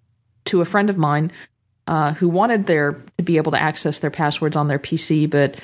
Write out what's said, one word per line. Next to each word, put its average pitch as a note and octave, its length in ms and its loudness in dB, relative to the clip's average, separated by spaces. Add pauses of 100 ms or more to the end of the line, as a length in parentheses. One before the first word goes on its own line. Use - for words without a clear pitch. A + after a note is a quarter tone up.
(460)
to F3+ 160 2
a E3 40 2
friend G3+ 240 0
of G3 80 -2
mine, D3+ 340 0 (560)
uh, D#3 260 0
who F3 160 0
wanted G3+ 360 2
their, D3+ 280 2 (240)
to E3+ 60 -2
be E3+ 140 2
able D#3 140 0
to C#3+ 100 2
access D#3 380 -2
their D3 120 -4
passwords D3+ 440 -2
on D3 120 0
their C#3+ 120 0
P D#3+ 180 -4
C, D#3 300 0
but C#3+ 360 0